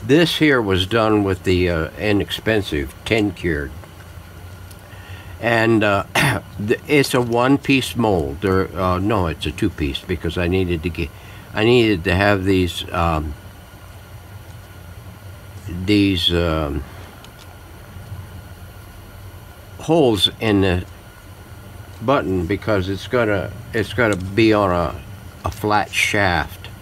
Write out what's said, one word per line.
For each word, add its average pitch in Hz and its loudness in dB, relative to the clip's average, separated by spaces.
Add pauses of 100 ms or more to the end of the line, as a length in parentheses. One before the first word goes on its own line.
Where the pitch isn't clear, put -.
This 160 4
here 139 4
was 92 2
done 110 4
with 95 0
the, 90 2
uh, 80 0
inexpensive 98 -2 (100)
Tencure. 85 -2 (1700)
And, 113 4
uh, 101 2 (100)
<clears throat> 131 0 (240)
th-, 117 0
it's 139 4
a 127 4
one-piece 127 2
mold. 87 0
There, 95 0
uh, 92 0
no, 98 0
it's 78 -4
a 78 -2
two-piece 76 -4
because 85 -4
I 85 0
needed 90 0
to 90 -2
get, 82 -6 (420)
I 107 0
needed 110 4
to 90 2
have 98 4
these, 92 0
um, 78 0 (2250)
these, 95 2
um, 78 0 (3000)
holes 131 4 (100)
in 101 4
the 90 2 (1160)
button 95 0
because 98 0
it's 98 -6
gonna, 107 0 (220)
it's 107 -2
gonna 107 2
be 101 4
on 101 4
a, 85 0 (460)
a - -2
flat 104 0
shaft. - 0 (120)